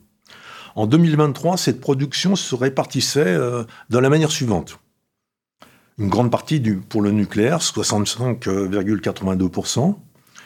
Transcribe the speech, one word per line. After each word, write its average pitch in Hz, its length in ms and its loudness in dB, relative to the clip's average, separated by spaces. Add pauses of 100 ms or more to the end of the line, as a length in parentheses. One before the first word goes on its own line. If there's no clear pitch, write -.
(760)
En 107 100 0
deux 135 140 4
mille 160 180 4
vingt-trois, 151 400 2
cette - 240 -2
production 147 540 0
se - 180 -6
répartissait, 135 720 0
euh, 123 380 0 (260)
de 113 80 2
la 131 120 6
manière 151 200 4
suivante. 110 480 -2 (1200)
Une 101 120 -2
grande 120 200 2
partie 147 300 0
du, 110 160 0
pour 98 260 -2
le 101 80 2
nucléaire, 107 540 0
soixante-cinq 110 840 -2
virgule 98 540 -2
quatre-vingt-deux 95 480 -2
pour 92 160 -6
cent, 175 340 0 (460)